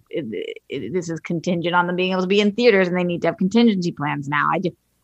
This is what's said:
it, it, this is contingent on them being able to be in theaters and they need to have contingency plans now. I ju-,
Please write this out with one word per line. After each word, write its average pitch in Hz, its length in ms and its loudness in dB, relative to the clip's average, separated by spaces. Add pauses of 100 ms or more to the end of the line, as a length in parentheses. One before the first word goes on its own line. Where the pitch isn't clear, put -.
(120)
it, 151 140 -6 (440)
it, 123 240 -8
this 165 160 -4
is 160 120 -6
contingent 170 520 -4
on 175 140 4
them 180 80 -2
being 185 160 0
able 185 100 0
to 185 60 -2
be 202 140 2
in 208 100 2
theaters 202 360 4
and 175 100 -2
they 180 60 0
need 175 180 -2
to 170 80 0
have 165 80 -4
contingency 190 560 2
plans 147 360 -4
now. 147 240 0
I 160 60 0
ju-, 165 160 -4 (280)